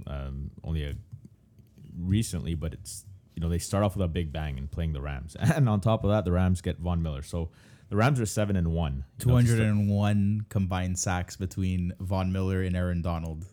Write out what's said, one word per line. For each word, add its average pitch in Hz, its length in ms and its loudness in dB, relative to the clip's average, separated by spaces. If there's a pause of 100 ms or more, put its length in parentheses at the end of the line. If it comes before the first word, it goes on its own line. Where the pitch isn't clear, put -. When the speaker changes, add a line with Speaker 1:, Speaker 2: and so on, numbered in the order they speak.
Speaker 1:
um, 69 440 -8 (120)
only 80 200 -2
a 69 120 -4 (1000)
recently, 90 580 0
but 78 180 -4
it's, - 320 -14 (300)
you - 60 -6
know, 82 80 0
they 85 100 2
start 98 240 2
off 101 120 2
with 101 80 0
a 87 60 0
big 80 240 -2
bang 76 240 -4
and 71 120 -6
playing 82 240 -2
the 69 80 -4
Rams. 71 360 -8
<laughs> - 20 -12
And 139 300 4
on 104 100 4
top 110 240 2
of 98 60 2
that, 104 160 4
the 90 60 2
Rams 90 300 4
get 87 180 -4
Von 85 220 -2
Miller. 73 200 -4
So 85 280 -6 (400)
the 101 60 -4
Rams 127 240 4
are 113 60 2
seven 101 300 0
and 85 180 2
one. 71 320 -2 (140)
You 123 120 4
know, 123 80 8
just 117 140 6
a - 20 4
Speaker 2:
Two 113 60 2
hundred 110 80 4
and 104 200 2
one 104 600 2
combined 92 500 0
sacks 90 360 -2
between 92 640 -2
Von 92 320 0
Miller 95 300 0
and 92 140 0
Aaron 90 260 0
Donald. 82 500 -4